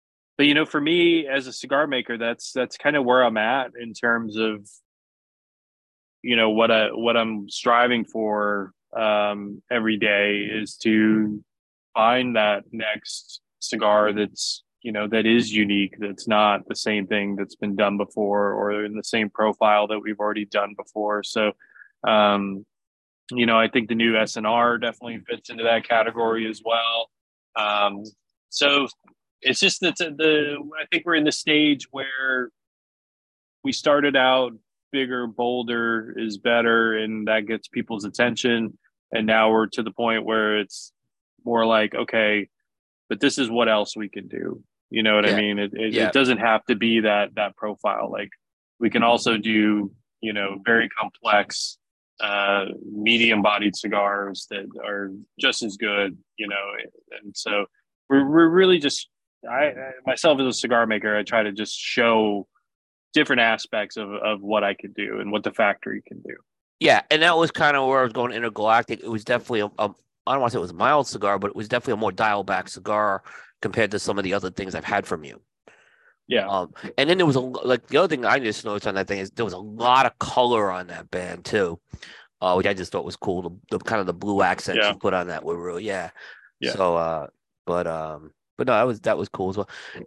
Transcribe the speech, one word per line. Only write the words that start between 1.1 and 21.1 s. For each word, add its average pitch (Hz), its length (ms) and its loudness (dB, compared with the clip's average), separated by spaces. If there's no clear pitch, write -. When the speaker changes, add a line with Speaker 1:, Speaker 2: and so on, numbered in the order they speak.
Speaker 1:
as 135 200 -4
a 123 60 -14
cigar 143 340 -2
maker, 123 320 -4
that's, 117 340 -6
that's 123 240 -4
kinda 147 240 0
where 127 220 6
I'm 113 140 2
at 120 440 0
in 117 140 -12
terms 117 420 -2
of, 107 300 -2
you 120 140 0
know, 113 140 4
what 113 200 4
I, 110 160 4
what 117 300 0
I'm 110 320 -2
striving 120 560 2
for, 104 680 -2
um, 104 760 -2
every 110 260 0
day 104 440 2
is 104 380 -8
to 107 640 2
find 120 420 2
that 104 360 2
next - 680 -10
cigar 107 520 2
that's, - 520 -6
you 117 100 -8
know, 107 160 -4
that 110 160 0
is 113 280 4
unique, 101 460 0
that's 101 300 -8
not 104 400 2
the 110 80 -8
same 107 300 -2
thing 101 300 -2
that's 98 180 -6
been 104 220 -6
done 101 200 2
before 101 560 -2
or 104 320 -2
in 104 100 -8
the 104 100 -8
same 107 260 -2
profile 107 560 2
that 104 140 -4
we've 104 180 -8
already 104 260 -4
done 101 320 -4
before. 104 460 -6